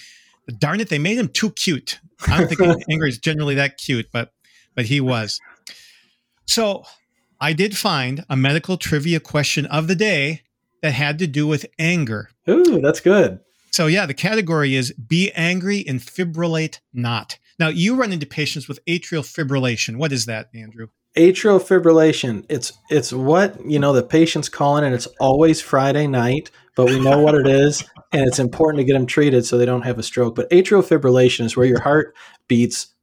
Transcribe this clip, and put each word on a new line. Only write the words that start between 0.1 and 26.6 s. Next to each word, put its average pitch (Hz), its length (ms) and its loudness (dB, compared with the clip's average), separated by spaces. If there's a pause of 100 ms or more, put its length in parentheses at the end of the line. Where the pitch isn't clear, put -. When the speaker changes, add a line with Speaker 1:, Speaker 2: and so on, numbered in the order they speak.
Speaker 1:
Darn 165 220 -2
it, 214 100 -6
they 151 80 -2
made 190 180 -2
him 220 120 -2
too - 240 -4
cute. - 460 -6 (300)
I - 100 2
don't 165 100 2
think 165 120 -4 (240)
Speaker 2:
<laughs> 165 60 -6
Speaker 1:
anger 156 160 -2
is 123 120 -4
generally 151 360 -4
that 139 240 -2
cute, 120 340 -4
but, 117 200 -6 (420)
but 123 100 -4
he 139 160 -2
was. 120 400 -4 (1040)
So 208 360 -2 (580)
I 151 120 -2
did 196 240 -2
find 143 520 -4
a 135 80 -4
medical 147 400 0
trivia 156 440 -2
question 147 460 -4
of 156 200 -4
the 185 80 0
day 160 480 -2 (400)
that 151 100 0
had 147 280 -2
to 185 60 -2
do 147 200 -2
with 151 200 -2 (120)
anger. 160 520 -2 (180)
Speaker 2:
Ooh, 277 320 4
that's 143 200 0
good. 175 380 2 (320)
Speaker 1:
So 165 160 0
yeah, 180 200 0
the 135 80 -6
category 160 600 -2
is 127 180 -4
be 165 440 -2
angry 180 500 -4
and 131 140 -6
fibrillate 160 800 -6 (120)
not. 120 460 -8 (200)
Now, 160 100 0
you 175 260 0
run 240 180 -2
into 151 140 -8
patients 147 400 -8
with - 200 -14
atrial 170 360 -6
fibrillation. 127 760 -4
What 143 160 -4
is 120 140 -4
that, 113 280 -10
Andrew? 110 340 -18 (280)
Speaker 2:
Atrial 185 440 4
fibrillation. 160 880 2
It's, 135 240 -6 (160)
it's 143 240 0
what, 160 520 0
you 147 140 -2
know, 143 140 2
the 123 100 4
patients 160 460 2
call 143 300 0
in 147 60 0
and 131 100 -2
it's 117 120 -6 (140)
always 151 400 2
Friday 143 460 0
night, 131 440 -2 (240)